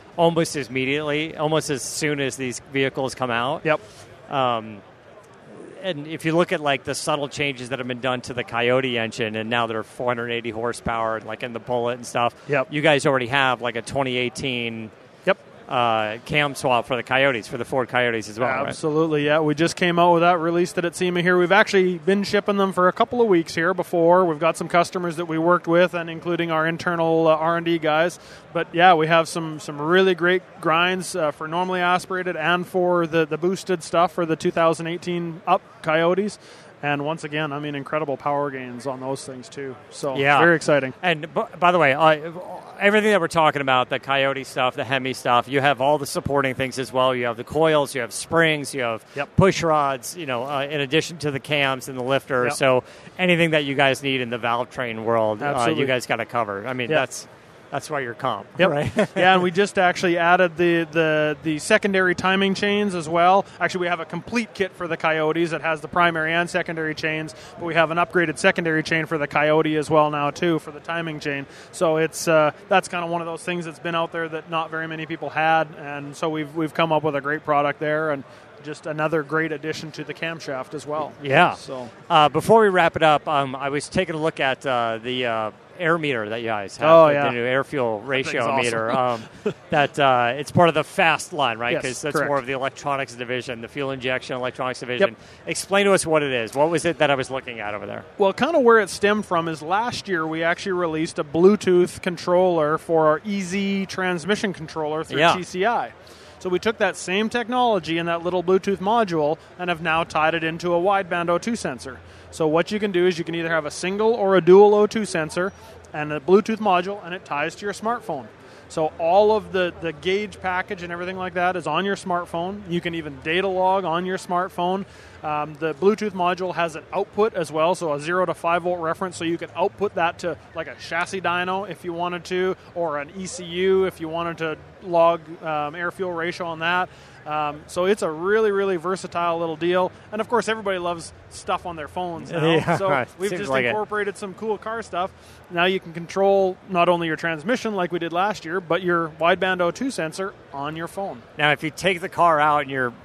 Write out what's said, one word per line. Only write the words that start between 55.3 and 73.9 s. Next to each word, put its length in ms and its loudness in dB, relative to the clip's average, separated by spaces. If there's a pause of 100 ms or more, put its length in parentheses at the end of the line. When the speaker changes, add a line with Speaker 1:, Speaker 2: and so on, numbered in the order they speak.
Speaker 1:
uh, 40 -6
Speaker 2:
Absolutely. 360 0
Speaker 1:
you 60 0
guys 180 -2
gotta 200 -2
cover. 420 -4
I 60 -6
mean, 180 -4
Speaker 2:
Yeah. 80 2
Speaker 1:
that's, 280 -4 (440)
that's 180 -8
why 100 -4
you're 140 -6
comp, 320 -4 (120)
Speaker 2:
Yep. 120 4
Speaker 1:
right? 260 -2
<laughs> 220 2
Speaker 2:
Yeah, 160 6
and 100 4
we 80 0
just 260 0
actually 400 2
added 380 4
the, 360 2
the, 520 2
the 160 -2
secondary 560 2
timing 380 2
chains 420 0
as 140 -6
well. 340 6 (160)
Actually, 220 -2
we 60 -2
have 120 -2
a 60 -8
complete 480 -6
kit 200 -2
for 140 -8
the 80 -2
Coyotes 540 0
that 120 -4
has 200 -4
the 80 -12
primary 420 2
and 180 0
secondary 460 -4
chains, 400 -4 (240)
but 60 -8
we 80 -4
have 180 4
an 60 0
upgraded 400 0
secondary 440 2
chain 260 -2
for 100 -4
the 100 -2
Coyote 480 2
as 140 -2
well 200 6
now, 200 -2
too, 300 0
for 120 -10
the 80 -16
timing 400 -6
chain. 280 -6 (260)
So 240 2
it's, 320 0
uh, 220 6 (180)
that's 180 4
kinda 200 -6
one 140 -4
of 60 -8
those 160 -10
things 220 -4
that's 140 -12
been 160 -4